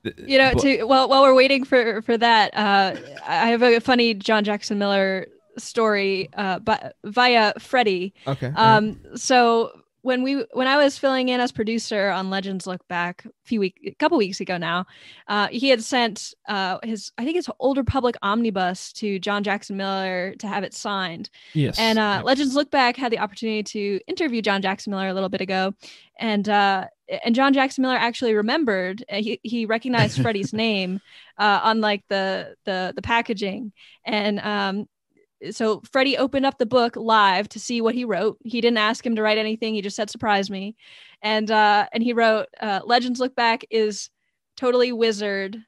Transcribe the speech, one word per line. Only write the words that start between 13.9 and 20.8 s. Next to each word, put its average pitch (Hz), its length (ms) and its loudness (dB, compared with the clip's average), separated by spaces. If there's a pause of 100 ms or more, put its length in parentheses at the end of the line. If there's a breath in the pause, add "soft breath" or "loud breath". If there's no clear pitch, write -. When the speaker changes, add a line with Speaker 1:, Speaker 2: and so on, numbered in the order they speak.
Speaker 2:
couple 320 240 2
weeks 196 220 -2
ago 185 160 -4
now, 175 300 -4 (400 loud breath)
uh, 208 220 0
he 247 200 -2
had 240 140 4
sent, 233 500 -2 (160)
uh, 190 360 -4
his, 220 340 -8
I 233 60 -6
think 320 100 -4
his 339 240 -4
Old 262 180 0
Republic 247 460 0
omnibus 196 720 -2
to 202 260 -4
John 202 240 -2
Jackson 202 340 -4
Miller 190 600 -4
to - 80 -12
have 202 160 -4
it - 120 -10
signed. 190 540 -6 (260 loud breath)